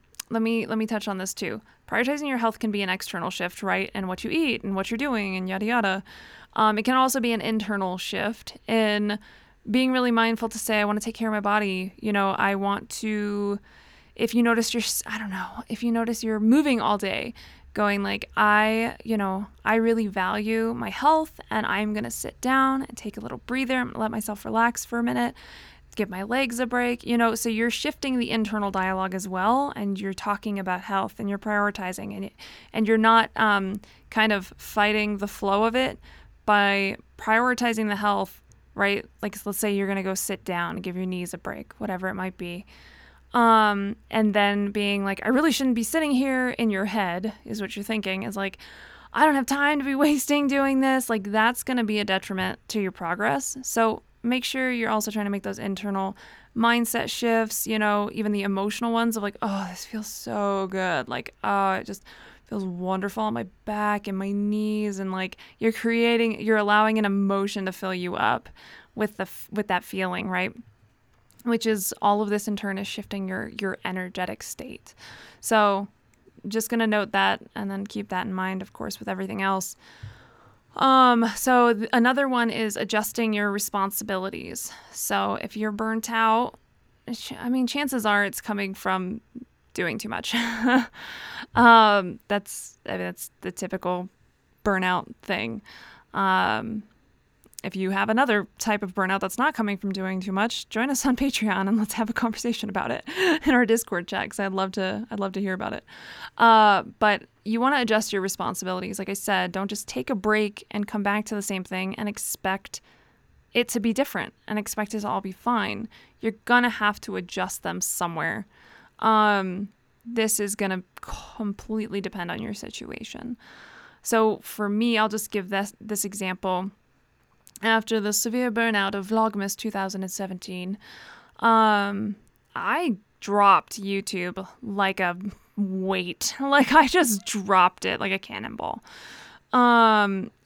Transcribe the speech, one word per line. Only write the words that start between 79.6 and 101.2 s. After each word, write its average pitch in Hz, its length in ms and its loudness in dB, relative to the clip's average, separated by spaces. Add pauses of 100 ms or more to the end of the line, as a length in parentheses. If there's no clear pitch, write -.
Um, 247 600 6
so 240 380 6
th-, 208 180 -2
another 254 360 4
one 240 220 0
is 208 260 -4
adjusting 214 560 -2
your 208 200 0
responsibilities. 196 1200 -6 (200)
So 196 500 -2
if - 140 -12
you're 214 160 -4
burnt 220 380 -4
out, 226 480 2 (540)
ch-, - 260 -10
I 240 100 -6
mean, 254 180 2
chances 262 400 -2
are 208 180 4
it's - 160 -4
coming 202 340 -4
from 190 460 -4 (540)
doing 170 240 -4
too 214 100 -10
much. - 320 -6
<laughs> 233 40 -2 (1080)
Um, 220 640 8 (100)
that's, - 580 -6
I - 60 -6
mean, 185 80 -4
that's 180 300 -8 (120)
the 180 100 -6
typical 180 560 -6 (560)
burnout 185 480 2 (100)
thing. 196 400 -4 (500)
Um, 196 680 0 (800)
if 180 140 -8
you 190 140 -2
have 196 200 0
another 220 360 2 (120)
type 208 240 -2
of 190 120 -6
burnout 196 260 0
that's - 180 -4
not 294 160 0
coming 208 220 -2
from 196 160 -4
doing 190 280 0
too 190 120 -6
much, 208 360 -2
join 240 220 0
us 269 160 0
on 254 100 4
<laughs> - 0 -
Patreon 208 520 0